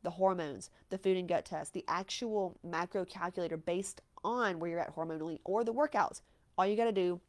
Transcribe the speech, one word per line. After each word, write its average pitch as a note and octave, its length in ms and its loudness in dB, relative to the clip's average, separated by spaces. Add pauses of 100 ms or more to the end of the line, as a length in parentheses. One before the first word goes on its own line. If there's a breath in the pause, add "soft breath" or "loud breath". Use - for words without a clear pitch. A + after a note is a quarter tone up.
the E3+ 80 -2
hormones, F3+ 580 0 (200 soft breath)
the F#3+ 100 -4
food F#3+ 180 4
and F3+ 100 -2
gut E3+ 160 2
test, E3 300 -8
the - 160 -6
actual F#3+ 720 -2
macro F3 400 -2
calculator F3 540 -4
based F3+ 440 -4 (220)
on G#3+ 360 0
where E3+ 100 -2
you're E3+ 100 -2
at - 160 -2
hormonally, D#3+ 480 -4
or G#3 220 2
the A3+ 80 0
workouts, B3+ 480 2 (360 soft breath)
all F#3+ 80 6
you G#3 120 2
gotta A#3 160 4
do F3+ 360 2